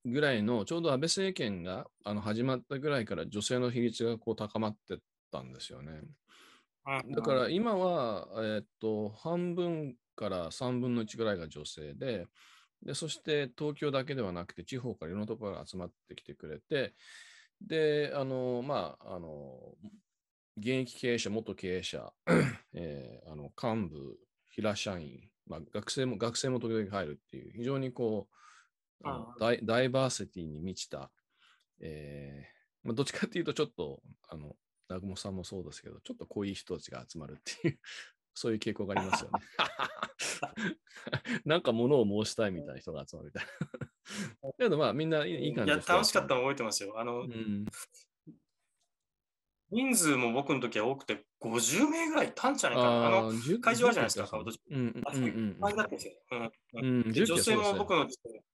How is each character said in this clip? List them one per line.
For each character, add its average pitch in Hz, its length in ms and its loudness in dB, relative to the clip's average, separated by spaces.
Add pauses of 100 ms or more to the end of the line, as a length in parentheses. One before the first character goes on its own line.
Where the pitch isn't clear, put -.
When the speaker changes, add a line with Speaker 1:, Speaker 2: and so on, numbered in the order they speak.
Speaker 1:
ぐ 127 160 2
ら 143 120 6
い 107 100 4
の、 110 220 4
ち - 60 -6
ょ 165 80 2
う - 20 0
ど 165 100 4
安 131 80 4
倍 160 80 2
政 190 280 0
権 101 280 -2
が、 92 240 -6 (160)
あ 104 100 -2
の、 104 80 -2
始 107 220 0
ま 131 120 4
っ 123 60 -4
た 139 180 -6
ぐ 147 100 -2
ら 139 100 2
い 110 60 0
か 101 100 -4
ら 82 120 -4
女 101 140 -4
性 123 180 2
の 123 100 2
比 120 120 0
率 117 240 2
が 117 120 0
こ 113 140 -4
う 110 40 0
高 107 240 -4
ま 110 100 2
っ 107 80 -6 (100)
て 92 80 -6
っ - 20 -8 (340)
た 69 100 -6
ん 64 120 -14
で 64 60 -16
す - 120 -12
よ 127 100 -14
ね。 151 200 -12 (840)
Speaker 2:
う 135 200 -4
ん。 131 40 -10
Speaker 1:
だ 147 100 0
か 147 120 2
ら 127 160 4
今 214 260 2
は、 151 520 2 (100)
え - 20 -2 (200)
ー - 20 -2
っ - 40 -16 (140)
と、 107 300 0
半 175 460 -2
分 160 400 -2 (200)
か 107 140 -4
ら 87 220 -2
三 123 300 0
分 123 140 2
の 113 80 2
一 110 140 -8
ぐ 113 60 -2
ら 107 100 4
い 95 40 0
が 82 100 -6
女 73 180 -12
性 76 280 -10
で、 110 340 -4 (560)
で、 143 100 -6
そ 156 140 -6
し - 100 -8
て 147 400 0
東 147 180 -2
京 147 160 0
だ 135 140 0
け 139 100 -4
で 131 60 0
は 95 100 0
な 87 140 -4
く - 80 -16
て、 - 100 -12
地 - 140 -8
方 117 180 -6
か - 100 -10
ら 82 60 -6
い - 0 -
ろ 95 60 -4
ん 104 40 -2
な 107 60 -4
と 113 100 -4
こ 107 100 -8
ろ 95 60 -4
か 80 60 -8
ら 76 80 -12
集 92 100 -10
ま 90 80 -4
っ 90 60 -12 (160)
て - 80 -16
き - 80 -16
て 76 100 -16
く 78 140 -14
れ 76 120 -10
て、 135 340 -2 (680)
で、 151 540 2
あ 143 80 0
の、 127 420 0
ま 95 360 -2
あ、 95 140 -8
あ 90 40 -8
の、 69 560 -12 (840)
現 107 120 -2 (120)
役 - 160 -8
経 123 160 0
営 113 60 2
者、 104 100 -2
元 107 260 -2
経 92 220 -2
営 85 60 -4
者、 60 280 -8 (140)
<clears throat> - 480 2
え 71 520 -10
ー、 82 60 -16
あ 78 40 -12
の、 71 160 -12 (100)
幹 110 320 -2
部、 69 240 -12 (340)
平 104 240 -2
社 98 220 -4
員、 69 320 -14 (180)
ま 78 100 -10
あ、 - 40 -10 (120)
学 - 180 -6
生 131 140 0
も、 120 120 -2
学 117 200 -2
生 135 120 0
も 127 100 0
時 113 120 -2
々 110 180 0
入 98 160 -2
る 73 160 -8
っ - 80 -20
て 67 80 -14
い - 120 -14
う、 - 40 -16
非 117 100 -8
常 135 140 -2
に 131 140 -4
こ 110 360 0 (760)
う、 - 60 -8
あ 139 60 -2
の、 117 120 -8
Speaker 2:
う - 100 -18
ん。 - 40 -18
Speaker 1:
ダ 117 140 6
イ-、 120 120 2
ダ 113 180 4
イ 131 60 2
バ 131 200 4
ー - 0 -
シ 101 180 -4
テ 87 140 -10
ィ 82 40 -6
に 76 160 -8
満 92 200 -6
ち - 60 -10
た、 69 240 -10 (720)
え 71 640 -12 (400)
ー、 - 20 -4
ま 120 40 -2
あ、 - 20 -2
ど 135 100 2
っ - 20 2
ち - 80 -4
か - 140 -2
っ - 20 -14
て 180 100 -4
い - 20 0
う 160 40 -6
と 147 80 -2
ち - 80 -2
ょ 151 40 4
っ - 100 -2
と、 71 260 -6 (280)
あ 82 80 -12
の、 73 180 -14 (340)
南 92 120 -6
雲 95 140 -6
さ 101 140 -8
ん 95 60 -4
も 90 80 -6
そ 95 180 -8
う - 20 -10
で 76 80 -12
す - 100 -16
け - 80 -16
ど、 - 120 -16
ち - 100 -14
ょ - 40 -10
っ - 20 -16
と - 80 -12
濃 101 200 -2
い 98 80 -2
人 - 220 -6
た 78 60 -8
ち - 100 -16
が 64 160 -12
集 - 120 -12
ま 73 80 -10
る 73 120 -14
っ - 20 -20 (200)
て 170 60 0
い 151 40 4
う、 - 80 -14 (280)
<laughs> - 260 -20
そ - 160 -2
う 110 40 4
い - 20 4
う 107 40 -4
傾 107 140 -2
向 101 120 -4
が 98 120 -2
あ 101 40 4
り 95 40 -2
ま 92 120 2
す - 60 -4
よ - 80 -8
ね。 - 80 0 (180)
<laughs> - 1900 -4
な 156 140 4
ん - 20 2
か 131 100 4
物 120 300 6
を 104 240 4
申 - 40 -2
し - 60 -6
た 110 120 2
い 95 40 0
み 82 140 -4
た 71 60 -10
い 67 40 -8
な 67 40 -10
人 - 120 -10
が 71 160 -8
集 80 100 -16
ま 71 60 -14
る - 100 -14
み - 0 -
た - 80 -6
い - 40 -6 (960)
な。 135 120 -8
<laughs> - 40 -20
け 247 120 4
ど、 151 80 4
ま 143 120 6
あ、 98 40 2
み 151 120 0
ん 160 40 0
な 151 160 2
い 185 40 -2
い、 147 180 -2
い - 20 -
い - 40 -2
感 107 120 2
じ 151 60 4
で 151 60 4
Speaker 2:
い - 40 -4
や、 - 60 -12
楽 180 180 6
し - 60 4
か 202 100 4
っ - 60 -6
た 135 80 4
の 123 60 4
覚 135 120 4
え - 20 0
て 120 80 -2
ま 110 80 -2
す 101 120 -2
よ。 107 160 -6
あ 113 40 -2
の、 120 180 -2
Speaker 1:
う 127 40 -8
ん。 110 400 -4 (2000)
Speaker 2:
人 247 240 4
数 156 200 8
も 120 180 4
僕 139 200 2
の 131 60 2
時 113 200 0
は 107 80 4
多 135 80 2
く 135 100 -10
て、 - 200 -4 (140)
五 117 200 0
十 156 260 6
名 330 240 2
ぐ 320 60 0
ら 302 80 6
い - 60 2
い - 40 -8
た - 160 2
ん 294 80 2
じ - 80 2
ゃ 135 60 4
な 117 40 2
い 127 40 6
か 123 40 8
な。 120 240 8
あ - 20 6
の、 113 80 8
Speaker 1:
あ 110 160 4
ー、 117 80 -2
十、 165 180 2
Speaker 2:
会 233 160 6
場 240 120 8
あ - 20 10
る 226 40 6
じ 180 60 4
ゃ 123 40 6
な - 20 6
い - 20 2
で - 20 0
す 104 100 0
か、 107 40 -2
Speaker 1:
十 101 60 -4
期 - 60 -6
は 107 40 -4
そ - 0 -
う。 110 40 -6
Speaker 2:
顔 113 80 -4
と-、 - 80 -12 (120)
Speaker 1:
う 143 60 -2
ん、 - 20 2
う - 20 2
ん、 117 240 0
Speaker 2:
あ - 80 -2
そ 131 80 0
こ 120 60 2
い 107 240 0
っ - 80 -10
ぱ 202 100 2
い 202 60 0
だ 214 80 2
っ - 20 2
た - 20 -4
ん - 40 -10
で - 80 -6
す - 80 -10
よ。 - 60 -12 (180)
Speaker 1:
う 127 40 -4
ん、 120 40 -4
う - 20 -4
ん。 117 40 -4
Speaker 2:
う - 20 -8
ん、 - 60 -12 (200)
う 117 80 -6
ん。 127 200 4
Speaker 1:
う 110 80 2
ん、 - 20 2
Speaker 2:
で、 - 20 0
Speaker 1:
十 170 120 6
期 - 60 2
は 170 60 4
そ 202 60 4
う - 0 -
で - 0 -
す 226 80 4
ね。 214 60 8
Speaker 2:
女 214 60 4
性 202 100 4
も 196 40 2
僕 196 180 2
の 139 120 4
時 - 100 -12 (360)